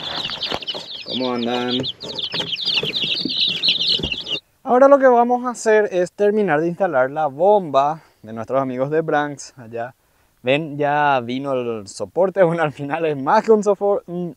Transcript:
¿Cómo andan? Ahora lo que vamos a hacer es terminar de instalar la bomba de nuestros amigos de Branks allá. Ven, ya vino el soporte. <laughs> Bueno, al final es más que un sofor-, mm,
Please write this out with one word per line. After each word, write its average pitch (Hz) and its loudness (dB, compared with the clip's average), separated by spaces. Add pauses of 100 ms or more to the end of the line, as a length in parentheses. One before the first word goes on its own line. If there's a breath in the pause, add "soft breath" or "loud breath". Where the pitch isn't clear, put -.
(1040)
¿Cómo 127 -4
andan? 123 -2 (2750)
Ahora 254 6
lo 277 8
que 262 6
vamos 240 4
a 254 -4
hacer 214 2
es 180 0
terminar 202 2
de 165 2
instalar 160 0
la 151 -2
bomba 151 2 (180 soft breath)
de 110 -16
nuestros 113 -2
amigos 131 -2
de 156 2
Branks 147 -2
allá. 117 -10 (480)
Ven, 143 0
ya 143 2
vino 131 -4
el 117 -4
soporte. 180 0
<laughs> - 6
Bueno, 170 0
al 151 0
final 143 -6
es 151 -2
más 165 2
que 220 4
un 214 4
sofor-, 202 0
mm, 175 -6